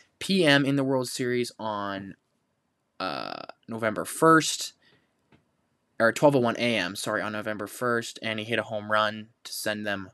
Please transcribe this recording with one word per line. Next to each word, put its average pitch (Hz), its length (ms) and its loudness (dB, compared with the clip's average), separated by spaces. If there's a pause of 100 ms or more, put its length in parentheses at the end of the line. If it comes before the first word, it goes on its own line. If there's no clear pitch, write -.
(200)
P 185 260 2
M 143 200 6
in 139 100 0
the 139 80 0
World 131 240 0
Series 123 500 -2
on, 101 580 -6 (840)
uh, 52 440 -6 (240)
November 107 380 -2
first, - 680 4 (1300)
or 113 120 6
twelve 143 240 6
oh 131 40 6
one 117 180 2
A 120 180 0
M, 95 200 -2
sorry, 107 260 -4
on 104 100 -4
November 107 360 -6
first, 117 540 -4
and 110 180 -4
he 107 60 -6
hit 113 140 -2
a 107 40 0
home 107 280 -6
run 107 380 0 (160)
to - 80 -14
send 107 340 -4
them 98 260 -4